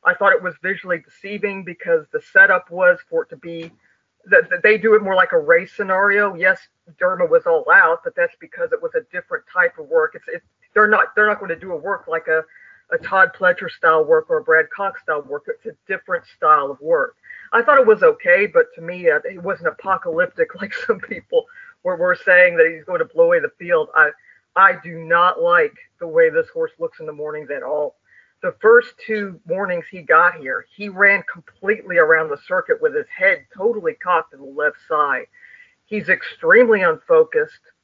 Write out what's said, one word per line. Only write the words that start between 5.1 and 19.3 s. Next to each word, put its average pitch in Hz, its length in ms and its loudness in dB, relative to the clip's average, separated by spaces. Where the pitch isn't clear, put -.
like 180 160 0
a 170 80 0
race 170 340 0
scenario. 196 640 -2
Yes, 185 240 -2
Derma 180 260 -2
was 160 200 2
all 165 240 0
out, 170 320 4
but 165 120 -12
that's 175 240 -4
because 165 340 -10
it 165 80 -6
was 165 120 -8
a 165 80 -4
different 170 400 -10
type 175 280 -2
of 147 80 -16
work. 160 280 0
It's, - 120 -20
it, 170 160 -12
they're 214 140 4
not, 208 280 0
they're 214 120 2
not 208 120 -2
gonna 180 160 -8
do 185 160 -14
a 165 60 -8
work 180 300 -8
like 165 200 -8
a, 160 160 -2
a 170 60 -4
Todd 190 400 2
Pletcher 180 320 -2
style 160 340 0
work 160 260 0
or 165 80 0
a 151 60 -6
Brad 160 260 0
Cox 196 320 -10
style 151 200 -6
work. 139 260 -12
It's - 180 -12
a - 120 -14
different 175 340 -8
style 151 340 2
of 135 100 -12
work. 151 360 -2
I 226 80 2
thought 277 180 4
it 240 80 4
was 208 160 4
okay, 175 420 2
but 165 300 2
to 165 60 -20
me, 175 280 -4
uh, 151 140 0
it 185 180 -12